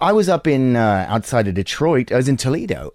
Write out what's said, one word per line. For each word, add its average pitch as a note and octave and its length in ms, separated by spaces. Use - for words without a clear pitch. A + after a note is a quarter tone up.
I F#3 120
was G#3 160
up E3+ 180
in, C3 280
uh, G#2 340
outside A2+ 400
of F#2 60
Detroit, C3 560
I - 60
was C3 120
in C3+ 100
Toledo, C3 560